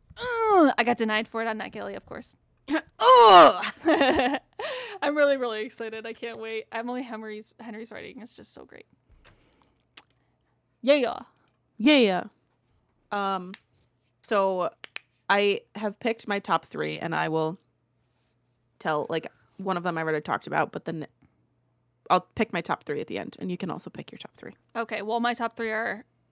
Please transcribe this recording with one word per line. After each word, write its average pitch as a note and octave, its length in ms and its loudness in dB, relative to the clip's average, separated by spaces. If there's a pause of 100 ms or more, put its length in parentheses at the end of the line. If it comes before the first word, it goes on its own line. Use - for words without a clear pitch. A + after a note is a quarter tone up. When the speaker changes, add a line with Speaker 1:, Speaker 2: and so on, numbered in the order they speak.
(160)
Speaker 1:
Ugh, A4 640 4
I A#3 60 2
got A#3 140 0
denied G#3+ 280 -2
for A3+ 160 -8
it A3+ 60 -4
on A3 100 -6
NetGalley, G3+ 380 -12
of F#3+ 100 -16
course. - 300 -16 (160)
Speaker 2:
<laughs> - 180 -20
Ugh! F#4 960 8 (200)
Speaker 1:
<laughs> C#4+ 540 2 (640)
I'm - 140 -2
really, C#4+ 200 4
really A#3 260 -4
excited. A3 440 -12
I A#3 60 -12
can't A#3 260 -12
wait. A3 320 -10
Emily A#3+ 320 -8
Henry's, A3 560 -14
Henry's A3+ 320 -16
writing - 320 -16
is B3 120 -18
just - 200 -16
so - 100 -18
great. - 220 -20 (2000)
Yeah, C4 120 6
yeah. C4 240 0 (600)
Speaker 2:
Yeah, D4 180 6
yeah. G3 280 4 (1120)
Um, F#3 160 -10 (680)
so F#3+ 480 0 (580)
I G3+ 320 2 (140)
have G#3 240 -8
picked A#3 300 -6
my G3+ 100 -2
top F3+ 280 -2
three, D#3 320 -8
and E3 160 -8
I D#3+ 140 -2
will D#3+ 300 -4 (1200)
tell, D#3 300 -4
like, D#3+ 180 -6 (300)
one F#3+ 200 -6
of F3 60 -8
them E3+ 160 -4
I D#3+ 40 -4
already D#3 180 -2
talked - 260 -6
about, D#3 260 -2
but - 120 -12
then E3 220 -10 (1040)
I'll F3+ 100 4 (140)
pick - 180 -2
my F3 80 -4
top - 240 -6
three - 160 -6
at E3+ 60 -8
the F2+ 120 -8
end, - 200 -12
and F#3 120 -8
you F3+ 60 -6
can F3+ 140 -10
also D#3 200 -10
pick - 220 -16
your - 60 -20
top - 180 -18
three. - 160 -18 (240)
Speaker 1:
Okay, A3+ 260 -8
well, A3 180 -4
my A#3+ 140 0
top A#3 220 -8
three A3+ 140 -6
are A3 340 -8 (280)